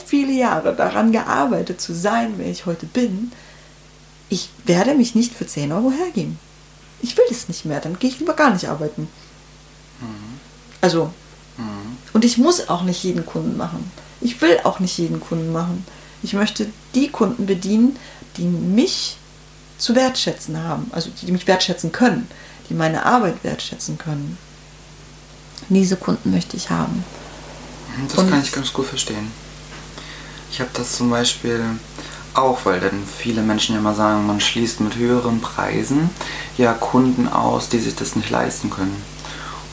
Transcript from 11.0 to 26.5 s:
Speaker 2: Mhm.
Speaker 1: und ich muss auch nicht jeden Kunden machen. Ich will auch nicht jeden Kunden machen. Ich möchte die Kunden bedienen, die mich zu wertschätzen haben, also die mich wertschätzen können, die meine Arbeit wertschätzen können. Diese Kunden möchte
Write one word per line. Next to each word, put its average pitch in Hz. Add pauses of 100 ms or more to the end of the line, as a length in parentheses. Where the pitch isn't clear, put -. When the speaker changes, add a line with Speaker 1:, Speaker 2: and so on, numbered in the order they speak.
Speaker 2:
Mhm. 117 (160)
Speaker 1:
und 220
ich 240
muss 339
auch 170
nicht 180
jeden 175
Kunden -
machen. 165 (300)
Ich -
will 330
auch 190
nicht 185
jeden 160
Kunden 165
machen. 175 (380)
Ich 202
möchte 208 (280)
die 277
Kunden 247
bedienen, 202 (400)
die 175
mich 180 (640)
zu -
wertschätzen 220
haben, 156
also - (100)
die 180
mich 185
wertschätzen 185
können, 240 (400)
die 165
meine 160
Arbeit 214
wertschätzen -
können. 151 (1300)
Diese 190
Kunden -
möchte 180